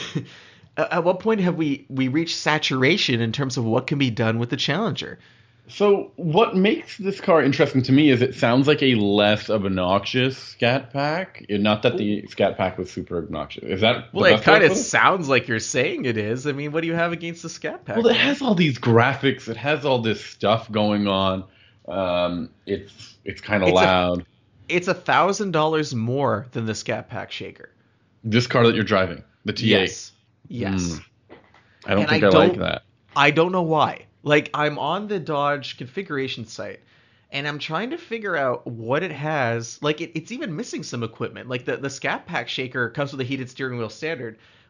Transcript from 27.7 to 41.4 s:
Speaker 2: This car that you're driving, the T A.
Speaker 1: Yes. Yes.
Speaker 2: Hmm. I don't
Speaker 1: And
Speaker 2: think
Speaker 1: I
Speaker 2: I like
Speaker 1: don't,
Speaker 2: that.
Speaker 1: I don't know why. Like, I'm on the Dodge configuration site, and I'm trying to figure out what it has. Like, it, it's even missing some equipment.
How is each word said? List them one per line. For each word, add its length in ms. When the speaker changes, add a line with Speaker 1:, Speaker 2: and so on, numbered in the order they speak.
Speaker 2:
This 240
car 200
that 60
you're 120
driving, 360
the 80
T 220
A. 80
Speaker 1:
Yes. 320
Yes. 460
Speaker 2:
Hmm. 40
I 40
don't 140
Speaker 1:
And 60
Speaker 2:
think 140
Speaker 1:
I 40
Speaker 2:
I 20
like 220
Speaker 1:
don't, 80
Speaker 2:
that. 240
Speaker 1:
I 140
don't 200
know 120
why. 420
Like, 300
I'm 260
on 280
the 120
Dodge 580
configuration 680
site, 360
and 160
I'm 120
trying 320
to 60
figure 380
out 320
what 360
it 80
has. 720
Like, 200
it, 140
it's 160
even 240
missing 280
some 200
equipment. 460